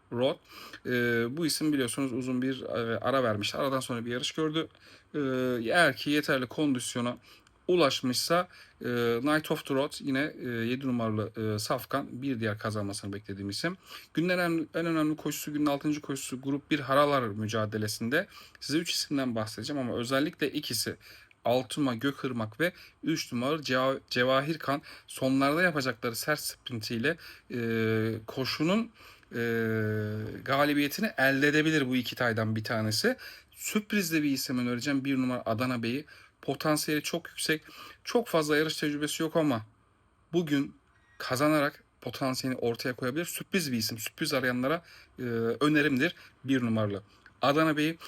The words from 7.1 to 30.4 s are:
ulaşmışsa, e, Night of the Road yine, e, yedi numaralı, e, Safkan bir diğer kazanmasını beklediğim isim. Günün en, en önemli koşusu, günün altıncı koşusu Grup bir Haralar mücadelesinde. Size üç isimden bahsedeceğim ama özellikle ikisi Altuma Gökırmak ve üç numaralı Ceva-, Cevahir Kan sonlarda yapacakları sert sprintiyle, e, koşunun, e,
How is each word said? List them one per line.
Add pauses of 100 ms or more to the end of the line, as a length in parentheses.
ulaşmışsa, (320)
e, (340)
Night
of
the
Road
yine, (100)
e,
yedi
numaralı,
e,
Safkan
bir
diğer
kazanmasını
beklediğim
isim. (380)
Günün
en,
en
önemli
koşusu,
günün
altıncı
koşusu
Grup
bir
Haralar
mücadelesinde. (340)
Size
üç
isimden
bahsedeceğim
ama
özellikle
ikisi (480)
Altuma
Gökırmak
ve (300)
üç
numaralı
Ceva-, (100)
Cevahir
Kan (240)
sonlarda
yapacakları
sert
sprintiyle, (380)
e, (680)
koşunun, (440)
e, (1040)